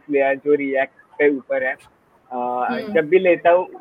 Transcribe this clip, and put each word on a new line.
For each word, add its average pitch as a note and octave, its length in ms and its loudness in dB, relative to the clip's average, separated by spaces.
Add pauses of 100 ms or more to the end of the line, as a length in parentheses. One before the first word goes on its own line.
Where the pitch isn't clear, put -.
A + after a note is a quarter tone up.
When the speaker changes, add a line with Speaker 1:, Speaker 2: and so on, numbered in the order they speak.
Speaker 1:
लिया C#3 240 2
जो C#3+ 220 0
React C3+ 640 -4
पे D3 180 2
ऊपर C3 260 -6
है। B2+ 120 -4
Uh, B2 920 -8
Speaker 2:
हम्म। - 240 -6
Speaker 1:
जब D#3 160 0
भी F#3 100 4
लेता F3 300 2
हूँ, F3+ 180 4 (140)